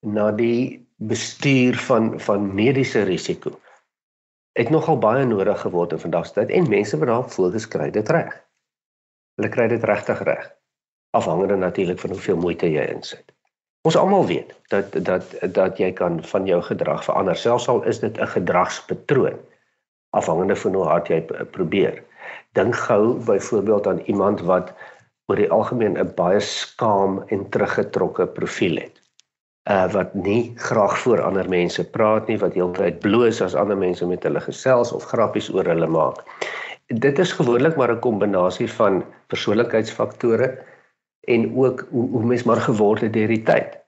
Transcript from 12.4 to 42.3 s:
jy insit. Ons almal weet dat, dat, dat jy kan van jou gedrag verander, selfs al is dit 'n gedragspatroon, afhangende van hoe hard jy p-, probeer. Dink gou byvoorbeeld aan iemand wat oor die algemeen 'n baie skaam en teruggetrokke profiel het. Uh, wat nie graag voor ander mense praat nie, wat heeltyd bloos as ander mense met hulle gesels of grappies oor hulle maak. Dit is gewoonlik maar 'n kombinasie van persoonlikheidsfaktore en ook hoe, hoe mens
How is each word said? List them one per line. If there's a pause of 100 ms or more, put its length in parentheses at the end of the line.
jy
insit. (580)
Ons
almal
weet (140)
dat, (120)
dat, (280)
dat
jy
kan
van
jou
gedrag
verander,
selfs
al
is
dit
'n
gedragspatroon, (720)
afhangende
van
hoe
hard
jy
p-,
probeer. (500)
Dink
gou (100)
byvoorbeeld
aan
iemand
wat (540)
oor
die
algemeen
'n
baie
skaam
en
teruggetrokke
profiel
het. (680)
Uh,
wat
nie
graag
voor
ander
mense
praat
nie,
wat
heeltyd
bloos
as
ander
mense
met
hulle
gesels
of
grappies
oor
hulle
maak. (640)
Dit
is
gewoonlik
maar
'n
kombinasie
van (220)
persoonlikheidsfaktore (680)
en
ook
hoe,
hoe
mens